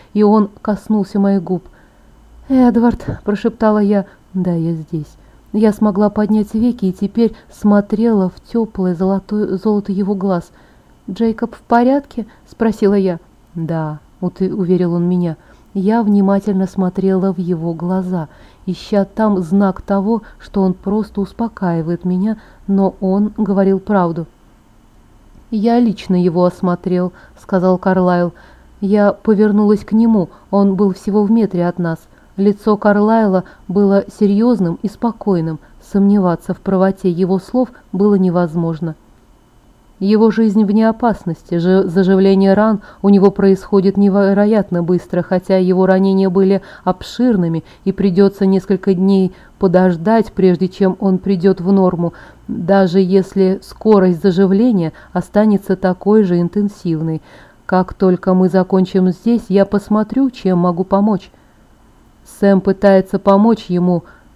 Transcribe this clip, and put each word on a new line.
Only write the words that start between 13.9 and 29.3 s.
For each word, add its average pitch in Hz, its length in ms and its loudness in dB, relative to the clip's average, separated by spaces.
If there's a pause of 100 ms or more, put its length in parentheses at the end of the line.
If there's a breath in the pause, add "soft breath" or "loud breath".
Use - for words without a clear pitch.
ут-, 180 220 -6
уверил 180 520 -2
он 175 140 -2
меня. 175 280 -2 (380 soft breath)
Я 214 300 0
внимательно 196 640 0
смотрела 190 640 -2
в 170 60 -8
его 170 360 -4
глаза, 180 540 -6 (360 soft breath)
ища 196 400 -4
там 208 360 -2
знак 185 420 -2
того, 208 400 -2 (160 loud breath)
что - 240 -4
он 190 100 0
просто 202 480 -6
успокаивает 175 840 -6
меня, 185 320 -2 (320 loud breath)
но 196 320 0
он 202 360 -2
говорил 196 440 0
правду. 175 460 -2 (1200)
«Я 233 300 0
лично 214 340 -2
его 180 300 2
осмотрел», — 180 680 -4 (300 loud breath)
сказал 185 360 0
Карлайл. 180 540 0 (480 soft breath)
«Я 202 320 2
повернулась 208 720 2